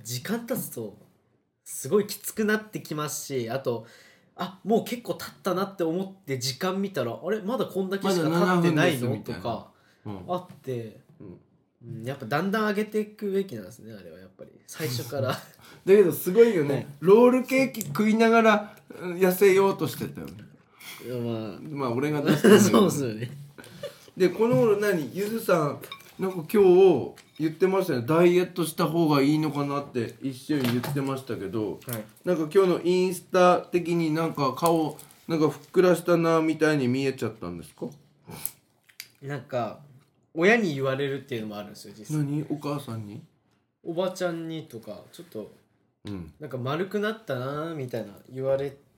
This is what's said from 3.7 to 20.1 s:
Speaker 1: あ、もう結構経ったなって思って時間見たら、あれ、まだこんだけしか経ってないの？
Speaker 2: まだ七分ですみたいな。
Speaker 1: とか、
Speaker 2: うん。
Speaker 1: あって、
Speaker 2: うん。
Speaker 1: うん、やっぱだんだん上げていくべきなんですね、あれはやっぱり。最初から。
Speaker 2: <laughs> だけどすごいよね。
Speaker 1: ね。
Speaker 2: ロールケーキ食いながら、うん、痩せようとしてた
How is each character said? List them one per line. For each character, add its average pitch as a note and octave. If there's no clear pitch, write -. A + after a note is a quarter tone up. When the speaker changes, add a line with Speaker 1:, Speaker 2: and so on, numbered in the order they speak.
Speaker 1:
あ、 F3+
も G#3
う -
結 A#3+
構 E3+
経 -
っ -
た F#3
な F#3
っ F#3
て -
思 E3
っ -
て C3+
時 -
間 F#3+
見 G3
た C3+
ら、 A#2
あ D#3
れ、 G#3+
ま A3
だ G3+
こ -
ん F#3+
だ G3
け G3
し F#3
か E3+
経 D3+
っ -
て -
な E3+
い -
の？ F3+
Speaker 2:
ま -
だ F3+
七 F3
分 E3+
で D#3+
す A#2+
み G#2+
た -
い -
な。 F2
Speaker 1:
と -
か、 A2+
Speaker 2:
う G#2+
ん。 G2
Speaker 1:
あ F3+
っ F3+
て、 A#2
Speaker 2:
う -
ん。 F2+
Speaker 1:
う A2+
ん、 A2
や C3
っ -
ぱ A#2
だ C#3+
ん G3
だ A3
ん G#3+
上 G#3
げ G#3+
て G#3+
い G#3
く G#3
べ G3
き F#3+
な G#2+
ん -
で -
す -
ね、 A2
あ G2+
れ E2+
は D#2+
や F#2
っ F#2+
ぱ -
り。 -
最 D#3+
初 A#2+
か C3+
ら。 B2+
Speaker 2:
<laughs> -
だ -
け G3
ど E3+
す F3+
ご A3+
い A#3
よ D#3
ね。 C#3
Speaker 1:
ね。 -
Speaker 2:
ロ G#3+
ー -
ル B3+
ケ C4
ー C4
キ A3+
食 G#3+
い A3
な A3+
が A3+
ら、 G#3+
う F3+
ん、 F3
痩 F#3
せ F#3+
よ G3
う F#3+
と D#3
し -
て G#2+
た -